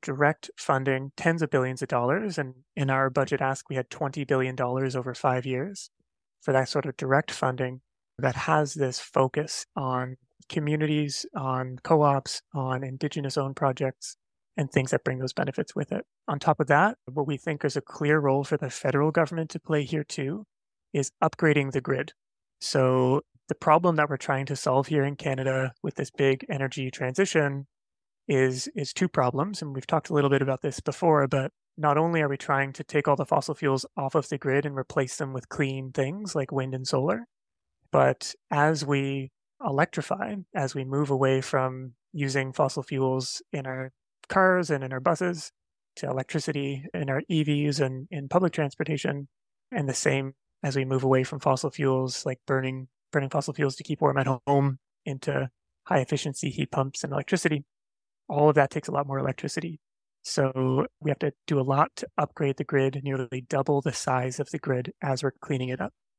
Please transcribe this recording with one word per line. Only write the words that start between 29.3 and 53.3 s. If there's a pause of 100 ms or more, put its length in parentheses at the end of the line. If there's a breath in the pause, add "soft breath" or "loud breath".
And
we've
talked
a
little
bit
about
this
before,
but (260)
not
only
are
we
trying
to
take
all
the
fossil
fuels (100)
off
of
the
grid
and
replace
them
with
clean
things
like
wind
and
solar, (680)
but (160)
as
we (340)
electrify, (180)
as
we
move
away
from (200)
using
fossil
fuels (100)
in
our (360)
cars
and
in
our
buses (440)
to
electricity
in
our
E
Vs
and
in
public
transportation, (440)
and
the
same (280)
as
we
move
away
from
fossil
fuels,
like
burning, (240)
burning